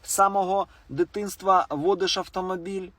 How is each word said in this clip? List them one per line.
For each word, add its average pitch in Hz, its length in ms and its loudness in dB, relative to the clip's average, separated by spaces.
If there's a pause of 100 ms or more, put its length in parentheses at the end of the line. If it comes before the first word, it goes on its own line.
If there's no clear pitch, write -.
з - 80 -12
самого 196 560 2 (220)
дитинства 185 800 0
водиш 175 460 0
автомобіль? 185 720 -6 (100)